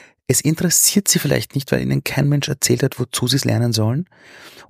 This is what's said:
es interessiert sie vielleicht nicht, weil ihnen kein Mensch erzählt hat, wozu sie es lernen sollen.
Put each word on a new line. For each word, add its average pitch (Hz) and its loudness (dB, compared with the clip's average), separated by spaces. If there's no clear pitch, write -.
es - 2
interessiert - 2
sie - 2
vielleicht 135 0
nicht, 139 -6
weil 127 0
ihnen 135 0
kein 143 -2
Mensch 143 0
erzählt 131 0
hat, 131 0
wozu 123 -4
sie 131 0
es - -2
lernen 117 2
sollen. 113 0